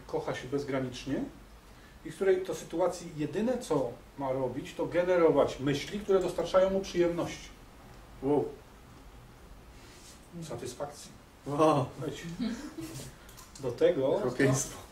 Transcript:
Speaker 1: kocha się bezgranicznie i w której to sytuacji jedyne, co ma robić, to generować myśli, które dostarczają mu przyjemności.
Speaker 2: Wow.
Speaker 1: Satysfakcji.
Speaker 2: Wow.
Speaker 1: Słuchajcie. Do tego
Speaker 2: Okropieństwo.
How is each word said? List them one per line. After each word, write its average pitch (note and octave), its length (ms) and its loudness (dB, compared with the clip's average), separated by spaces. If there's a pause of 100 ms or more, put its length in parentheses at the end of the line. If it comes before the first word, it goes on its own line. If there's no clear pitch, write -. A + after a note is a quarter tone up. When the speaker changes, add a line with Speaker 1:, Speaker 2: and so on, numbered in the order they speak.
Speaker 1:
kocha - 280 -4
się C3 140 -10
bezgranicznie C3+ 760 -4 (800)
i D#3 60 -10
w - 40 -12
której F#3+ 280 4
to E3 120 -4
sytuacji E3+ 600 -4
jedyne, G3 420 -2
co C3+ 320 0 (280)
ma C3 140 -2
robić, C3 420 -4
to D#3 120 -2
generować E3+ 720 4
myśli, C#3+ 400 -2
które F#3+ 200 4
dostarczają F#3 500 4
mu F#3+ 100 2
przyjemności. E3+ 680 -2 (760)
Speaker 2:
Wow. C#3 220 4 (2000)
Speaker 1:
Satysfakcji. B2 600 -10 (360)
Speaker 2:
Wow. D3 380 4 (120)
Speaker 1:
Słuchajcie. - 280 -8 (1400)
Do B2+ 120 -4
tego D#3 440 4
Speaker 2:
Okropieństwo. C3+ 600 2 (140)